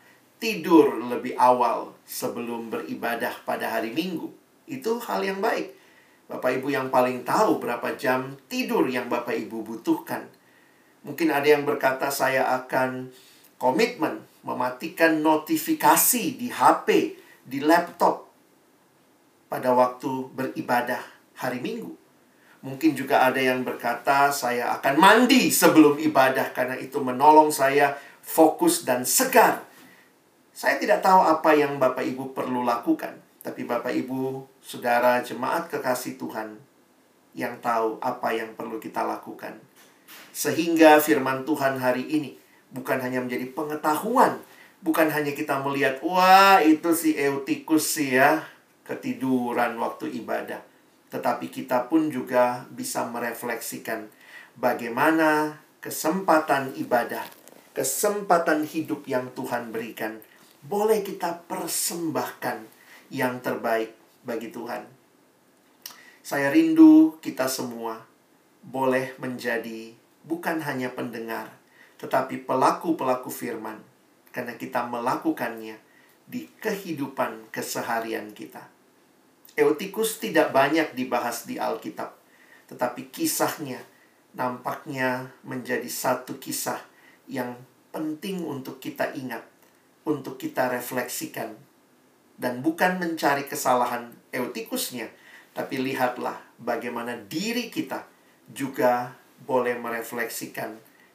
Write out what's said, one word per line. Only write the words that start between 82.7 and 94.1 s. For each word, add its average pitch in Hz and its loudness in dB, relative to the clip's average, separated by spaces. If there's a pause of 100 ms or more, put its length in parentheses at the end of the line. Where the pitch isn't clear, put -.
tetapi - -6
kisahnya 139 -4 (500)
nampaknya 131 -6
menjadi 127 -6
satu - -4
kisah - -6 (460)
yang 123 -8 (320)
penting 156 -6
untuk 135 -10
kita - -6
ingat, 120 -8 (640)
untuk 143 -4
kita 127 -2
refleksikan. 123 -6 (840)
Dan 123 -4
bukan 180 2
mencari 156 -2
kesalahan 120 -2 (160)